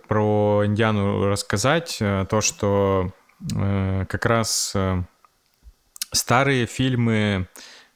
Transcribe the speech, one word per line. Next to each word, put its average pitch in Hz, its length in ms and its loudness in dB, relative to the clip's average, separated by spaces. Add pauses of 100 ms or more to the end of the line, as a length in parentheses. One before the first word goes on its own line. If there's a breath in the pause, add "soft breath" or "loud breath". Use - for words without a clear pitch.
про 104 580 2
Индиану 101 640 0
рассказать. 127 760 -2
Э, 98 280 0
то, 107 120 0
что, 98 720 0 (440)
э, 95 540 -2
как - 160 -6
раз, 113 500 0
э, 92 280 0 (1120)
старые 131 540 0
фильмы 110 800 0 (480 loud breath)